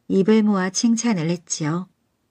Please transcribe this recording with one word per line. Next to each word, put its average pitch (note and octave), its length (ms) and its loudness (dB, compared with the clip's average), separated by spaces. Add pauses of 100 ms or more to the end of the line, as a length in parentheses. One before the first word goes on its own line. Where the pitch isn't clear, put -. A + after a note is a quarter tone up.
입을 G3 340 4
모아 F#3+ 300 0
칭찬을 A3+ 580 0
했지요. E3+ 580 -6 (440)